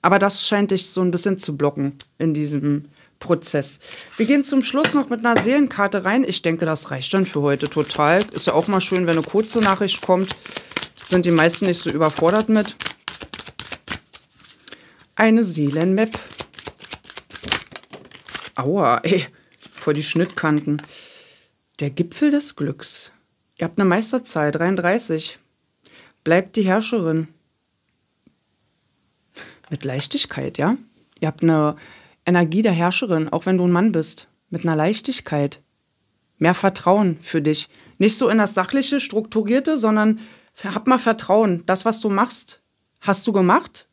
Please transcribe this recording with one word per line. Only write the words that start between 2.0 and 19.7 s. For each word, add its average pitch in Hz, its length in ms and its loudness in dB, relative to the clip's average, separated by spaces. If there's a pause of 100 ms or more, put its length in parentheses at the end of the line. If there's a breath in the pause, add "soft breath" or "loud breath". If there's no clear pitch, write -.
in 160 140 0
diesem 147 520 -2 (340 soft breath)
Prozess. - 640 -2 (340 loud breath)
Wir 226 120 0
gehen 285 180 4
zum 269 180 2
Schluss 277 300 0
noch 277 160 0
mit 233 160 -6
einer 233 160 2
Seelenkarte 208 640 0
rein. 233 180 2
Ich - 180 -4
denke, 165 240 0
das 156 260 -4
reicht 131 220 -6
dann 190 120 2
für 151 160 -4
heute 139 280 0
total. 156 640 2
Ist - 160 -2
ja - 60 2
auch 165 160 2
mal 196 100 2
schön, 180 280 0
wenn 165 100 2
eine 156 80 -2
kurze 220 340 0
Nachricht 196 420 0
kommt. 190 360 0 (680 loud breath)
Sind 180 220 2
die 170 40 4
meisten 165 340 4
nicht 175 140 0
so 165 120 -4
überfordert 165 580 2
mit. 214 260 2 (2500 loud breath)
Eine 220 280 4
Seelenmap. 170 680 0 (2500)
Aua, 135 480 2
ey. 175 240 0 (420 soft breath)
Voll - 240 -4